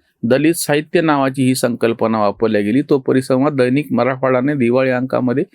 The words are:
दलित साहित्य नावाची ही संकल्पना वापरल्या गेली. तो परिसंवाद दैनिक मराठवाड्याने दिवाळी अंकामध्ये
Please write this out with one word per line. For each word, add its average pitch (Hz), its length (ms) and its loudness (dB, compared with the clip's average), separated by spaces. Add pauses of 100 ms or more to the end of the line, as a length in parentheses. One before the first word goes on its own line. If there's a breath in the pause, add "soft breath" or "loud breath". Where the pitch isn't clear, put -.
(240)
दलित 143 300 2
साहित्य 156 460 -2
नावाची 139 440 0
ही 127 100 2
संकल्पना 113 640 -2
वापरल्या 104 420 0
गेली. 110 220 0
तो 143 160 0
परिसंवाद 131 540 0
दैनिक 131 400 0
मराठवाड्याने 131 640 0
दिवाळी 131 360 2
अंकामध्ये 127 540 -2 (100)